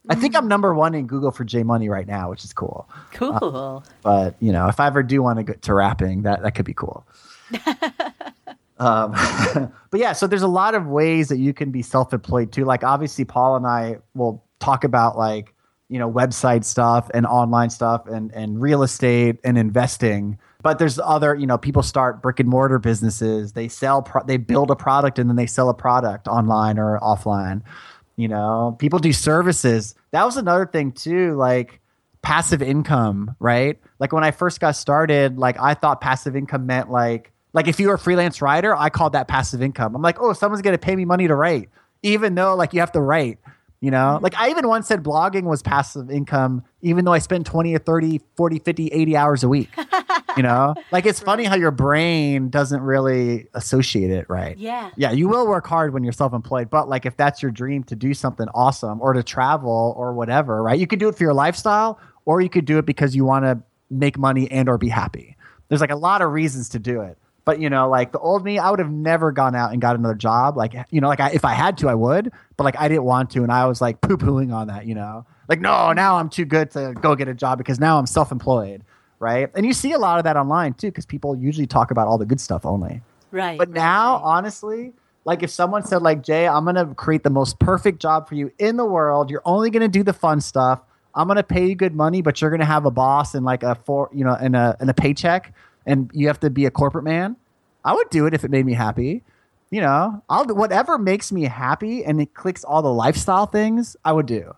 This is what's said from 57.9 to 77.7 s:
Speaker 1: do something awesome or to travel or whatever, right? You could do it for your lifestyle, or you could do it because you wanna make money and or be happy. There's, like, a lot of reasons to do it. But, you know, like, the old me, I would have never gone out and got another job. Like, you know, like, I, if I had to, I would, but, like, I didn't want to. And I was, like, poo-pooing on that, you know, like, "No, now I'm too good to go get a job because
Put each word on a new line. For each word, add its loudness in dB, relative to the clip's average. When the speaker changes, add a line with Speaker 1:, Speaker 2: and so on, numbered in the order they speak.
Speaker 1:
do -2
something -4
awesome 0
or 2
to 0
travel 0
or -6
whatever, 0
right? 2
You 0
could -2
do 2
it -2
for 0
your 4
lifestyle, 0
or 2
you 0
could 0
do 2
it 0
because 0
you 4
wanna 2
make -2
money 0
and 2
or 2
be -2
happy. -6
There's, 0
like, 2
a -4
lot 2
of 2
reasons -4
to -8
do -4
it. -12
But, 2
you -2
know, 2
like, 0
the -6
old 0
me, -2
I 2
would 2
have -2
never 0
gone 0
out -2
and -2
got 2
another 0
job. 0
Like, -4
you 0
know, 2
like, 0
I, 2
if 0
I 0
had 0
to, 0
I 2
would, 0
but, -2
like, 2
I 0
didn't 0
want 0
to. 0
And 0
I 4
was, 0
like, -2
poo-pooing 0
on -6
that, -12
you -6
know, -10
like, 2
"No, 2
now 4
I'm -2
too -4
good 0
to -6
go 4
get -4
a -6
job -2
because -4